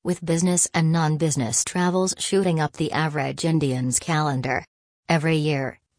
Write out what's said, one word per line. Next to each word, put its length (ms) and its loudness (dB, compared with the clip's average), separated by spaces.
with 180 -2
business 520 2
and 180 2
non-business 720 0
travels 540 0
shooting 420 0
up 140 -2
the 180 -2
average 540 -2
Indian's 520 0
calendar. 640 -2
Every 280 2
year, 420 -2